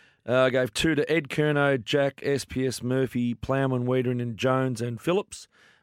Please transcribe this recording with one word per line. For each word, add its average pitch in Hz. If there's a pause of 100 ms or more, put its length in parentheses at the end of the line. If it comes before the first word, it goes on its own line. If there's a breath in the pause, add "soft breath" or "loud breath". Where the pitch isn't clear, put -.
(280 soft breath)
Uh, 127
I 127
gave 123
two 160
to 147
Ed 156
Curnow, 143
Jack, 139
S 139
P 131
S, 123
Murphy, 123
Plowman, 131
Wiedering 123
and 117
Jones 131
and 120
Phillips. - (340 soft breath)